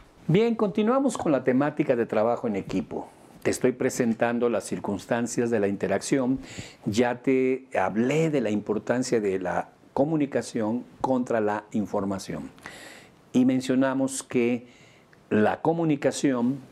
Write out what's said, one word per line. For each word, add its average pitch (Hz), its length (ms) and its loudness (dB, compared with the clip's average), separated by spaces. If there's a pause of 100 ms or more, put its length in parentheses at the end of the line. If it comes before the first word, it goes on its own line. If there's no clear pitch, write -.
(260)
Bien, 220 280 4
continuamos 226 600 0
con 165 160 0
la 127 100 2
temática 143 540 2
de 113 100 0
trabajo 113 400 0
en 107 100 -2
equipo. - 520 -6 (340)
Te - 80 0
estoy 123 220 2
presentando 120 760 0
las 104 160 -2
circunstancias 117 840 -4
de 113 100 2
la 101 80 2
interacción. 104 680 0 (460)
Ya 120 380 0
te 131 440 0 (120)
hablé 123 520 2
de 143 100 0
la 107 100 0
importancia 110 720 0
de 98 180 0
la 87 320 -4 (240)
comunicación 127 920 0 (160)
contra 123 400 0
la 104 320 0
información. 98 800 -4 (840)
Y 127 120 6
mencionamos 131 800 2
que 120 440 0 (640)
la 107 300 2
comunicación 139 1000 0 (120)